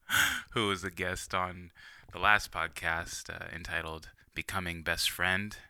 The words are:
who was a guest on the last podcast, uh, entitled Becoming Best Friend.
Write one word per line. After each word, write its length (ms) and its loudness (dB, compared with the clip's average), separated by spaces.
who 160 2
was 160 0
a 80 -4
guest 420 -4
on 380 -2
the 60 -8
last 320 6
podcast, 800 -2
uh, 240 -10
entitled 560 -6
Becoming 480 -4
Best 280 0
Friend. 460 2